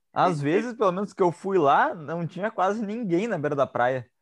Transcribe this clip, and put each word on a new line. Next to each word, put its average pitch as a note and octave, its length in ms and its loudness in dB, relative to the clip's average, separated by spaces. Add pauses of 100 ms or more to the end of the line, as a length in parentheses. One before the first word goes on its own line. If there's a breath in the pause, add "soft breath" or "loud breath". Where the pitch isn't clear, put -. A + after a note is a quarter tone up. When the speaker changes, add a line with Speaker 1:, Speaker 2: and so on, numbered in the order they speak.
(120)
Speaker 1:
Às D#3+ 280 0
Speaker 2:
E - 20 -4
Speaker 1:
vezes, G#3+ 320 0
pelo G3+ 180 0
menos G3 200 -6
que - 100 0
eu F3 100 4
fui F#3+ 260 -2
lá, E3+ 360 4
não E3 320 -6
tinha F#3 240 -6
quase G3+ 340 -2
ninguém G3+ 440 -2
na G3 100 -2
beira D3 180 -2
da C3+ 100 2
praia, B2 440 -2 (120)